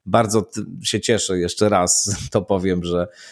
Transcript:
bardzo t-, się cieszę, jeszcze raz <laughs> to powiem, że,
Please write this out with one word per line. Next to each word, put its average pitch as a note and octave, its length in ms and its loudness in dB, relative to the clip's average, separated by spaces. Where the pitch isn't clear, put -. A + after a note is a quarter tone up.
bardzo G#2+ 360 2
t-, - 180 -8
się - 180 -2
cieszę, G2 380 0
jeszcze F2+ 300 0
raz F#2+ 420 2
<laughs> - 220 -6
to G#2 100 2
powiem, F#2 420 0
że, F2 240 -2